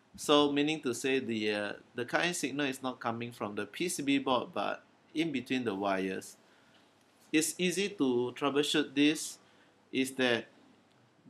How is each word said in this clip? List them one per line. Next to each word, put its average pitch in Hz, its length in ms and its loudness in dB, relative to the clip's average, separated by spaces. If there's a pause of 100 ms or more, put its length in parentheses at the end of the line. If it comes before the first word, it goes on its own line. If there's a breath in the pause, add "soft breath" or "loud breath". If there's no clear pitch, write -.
(160 soft breath)
So 147 340 6
meaning 147 320 0
to 123 120 0
say 135 260 0
the, 110 340 0
uh, 104 180 -2 (220)
the 120 100 -4
cut-in 160 300 0
signal 143 320 -2
is 131 160 -6
not 127 160 -6
coming 120 340 -6
from 104 220 -6
the 104 120 -4
P 170 220 -4
C 175 140 -4
B 139 160 2
board 131 340 0
but 101 300 -4 (320)
in 160 180 -2
between 127 320 -4
the 107 100 0
wires. 95 600 -2 (960 soft breath)
It's 156 260 2
easy 185 320 0
to 123 460 0
troubleshoot 143 580 0
this, 147 440 2 (540 soft breath)
is 131 200 0
that 123 340 2 (840)